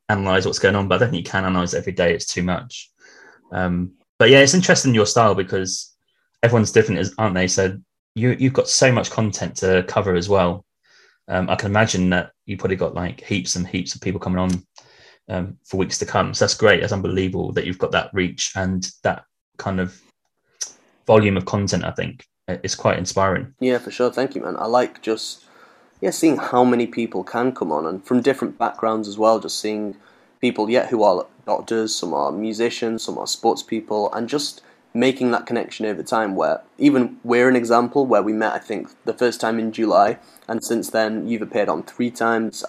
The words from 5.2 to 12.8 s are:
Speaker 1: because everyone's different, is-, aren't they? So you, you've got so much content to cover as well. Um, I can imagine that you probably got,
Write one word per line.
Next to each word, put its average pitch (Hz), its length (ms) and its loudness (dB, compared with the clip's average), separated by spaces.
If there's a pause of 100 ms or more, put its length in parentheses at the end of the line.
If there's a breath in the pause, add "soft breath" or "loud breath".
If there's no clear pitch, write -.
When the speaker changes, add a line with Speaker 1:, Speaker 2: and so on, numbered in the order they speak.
Speaker 1:
because 95 600 -4 (480)
everyone's 113 280 4
different, 104 300 4
is-, 98 160 -4
aren't 107 180 0
they? 90 120 2
So 95 300 0 (380)
you, 120 240 2
you've 131 140 2
got 104 140 0
so 131 240 4
much 113 180 0
content 101 480 -4
to 92 300 2
cover 98 280 0
as 87 140 0
well. 92 360 2 (640 soft breath)
Um, 90 220 -2
I 92 60 0
can 101 160 -4
imagine 101 380 2
that 90 220 0 (140)
you 101 120 -10
probably 95 180 -4
got, 87 180 -4